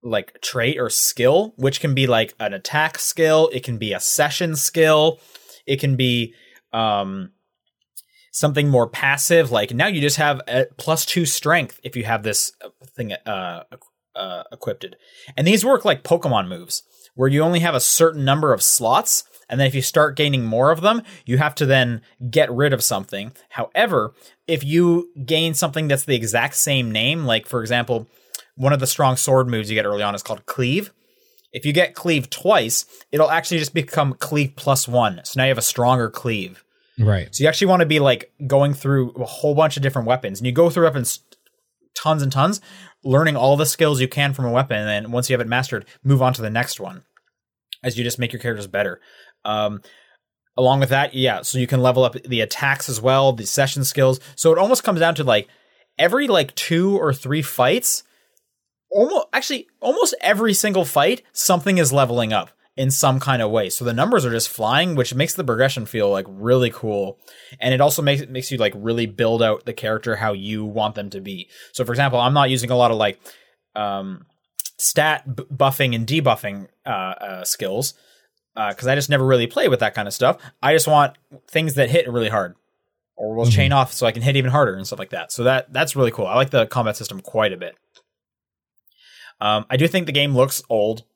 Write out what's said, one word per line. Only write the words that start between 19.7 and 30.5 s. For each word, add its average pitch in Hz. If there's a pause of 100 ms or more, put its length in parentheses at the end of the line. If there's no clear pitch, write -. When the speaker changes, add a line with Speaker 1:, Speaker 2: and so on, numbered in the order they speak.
Speaker 1:
you 131
start 151
gaining 143
more 117
of 160
them, 226 (200)
you 123
have 151
to 147
then 123 (300)
get 135
rid 135
of 117
something. 101 (180)
However, 131 (320)
if 151
you 170 (120)
gain 160
something 151
that's 139
the 139
exact 113
same 131
name, 135
like, 110
for 120
example, 117 (480)
one 139
of 143
the 131
strong 131
sword 131
moves 110
you 110
get 107
early 104
on 104
is 98
called -
Cleave. 135 (640)